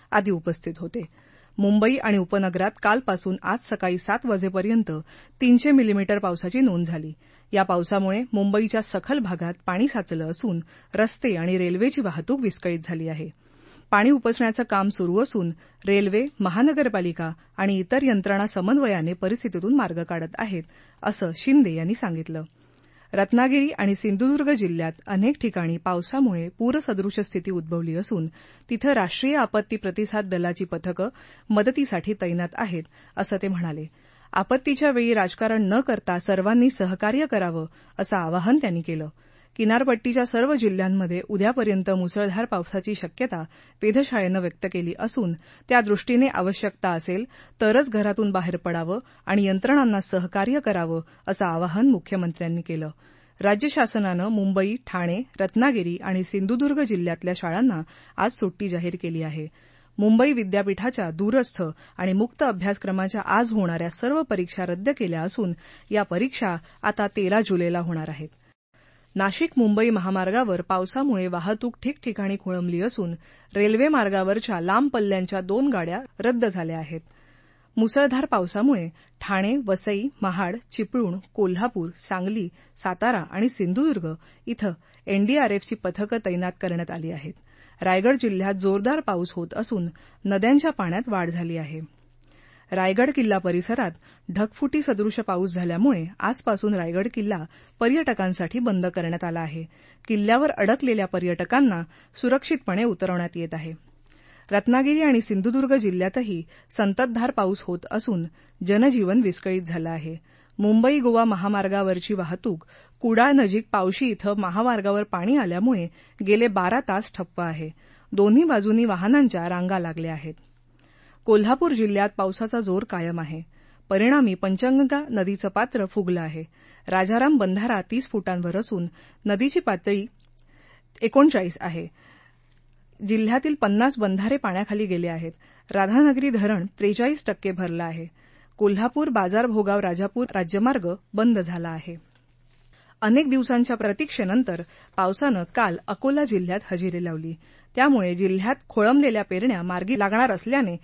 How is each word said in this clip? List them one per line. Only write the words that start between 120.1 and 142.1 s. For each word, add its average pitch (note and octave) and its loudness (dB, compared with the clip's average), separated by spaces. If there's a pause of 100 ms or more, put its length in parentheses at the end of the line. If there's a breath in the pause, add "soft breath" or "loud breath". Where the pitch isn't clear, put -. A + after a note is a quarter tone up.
आहेत. D#3 -10 (920 soft breath)
कोल्हापूर A3+ 4
जिल्ह्यात G#3 2
पावसाचा G#3+ -2
जोर G3 -2
कायम E3+ -6
आहे. D#3+ -8 (480 soft breath)
परिणामी A3+ 4
पंचगंगा C4 2
नदीचं G3 -2
पात्र G#3+ -2
फुगलं F3+ -2
आहे. D#3+ -8 (440 soft breath)
राजाराम A3+ 4
बंधारा G3+ 0 (100)
तीस B3+ -4
फुटांवर F3+ -4
असून G3 -4 (400 soft breath)
नदीची G#3 0
पातळी G3+ -2 (960 soft breath)
एकोणचाळीस A3+ 4
आहे. E3 -8 (1200 soft breath)
जिल्ह्यातील A#3 2
पन्नास A3+ 2
बंधारे G#3 0
पाण्याखाली G#3 -2
गेले F3 -2
आहेत. E3 -6 (400 soft breath)
राधानगरी C4 4
धरण G#3 2
त्रेचाळीस A#3+ 0
टक्के G3 -4
भरलं E3+ -6
आहे. E3 -8 (500 soft breath)
कोल्हापूर A3+ 0
बाजार G#3 2
भोगाव G#3 0
राजापूर G3 -2 (100)
राज्यमार्ग G3 0 (180)
बंद A3 4
झाला E3+ -6
आहे. E3 -12 (1080 soft breath)